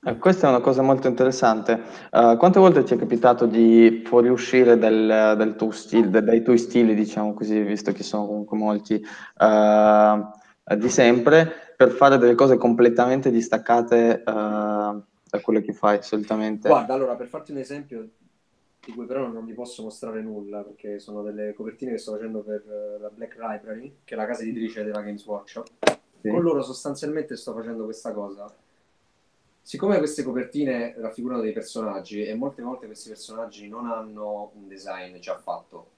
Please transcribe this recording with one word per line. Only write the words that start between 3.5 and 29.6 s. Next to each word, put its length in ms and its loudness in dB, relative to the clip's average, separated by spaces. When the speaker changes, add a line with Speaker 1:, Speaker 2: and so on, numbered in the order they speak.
Speaker 1:
fuoriuscire 720 4
del, 600 2
del 180 -2
tuo 160 -2
stil-, 380 0
de-, 140 2
dai 200 2
tuoi 160 4
stili, 360 2
diciamo 380 -4
così, 280 -4
visto 300 -4
che 120 -8
sono 240 -6
comunque 300 -8
molti, 460 -4
eh, 880 4
di 120 -2
sempre, 640 4
per 160 6
fare 260 6
delle 180 6
cose 220 6
completamente 760 2
distaccate, 880 2
eh, 40 -16
da 1160 -6
quelle 200 0
che 120 -10
fai 280 0
solitamente? 680 -6
Speaker 2:
Guarda, 240 2
allora, 220 -4
per 120 -14
farti 240 -16
un 60 -12
esempio, 500 -14
di 80 -20
cui 120 -14
però 220 -8
non 180 -14
vi 80 -16
posso 300 -16
mostrare 380 -14
nulla, 400 -14
perché 380 -16
sono 240 -16
delle 300 -10
copertine 380 -14
che 60 -8
sto 160 -12
facendo 280 -12
per, 240 -12
eh, 360 -14
la 120 -14
Black 240 -18
Library, 680 -16
che 80 -18
è 40 -12
la 80 -8
casa 180 -10
editrice 400 -10
della 180 -10
Games 240 -14
Workshop. 420 -14
Speaker 1:
Sì. 80 -6
Speaker 2:
Con 120 -2
loro 200 -2
sostanzialmente 760 -10
sto 180 -14
facendo 300 -14
questa 300 -14
cosa. 380 -16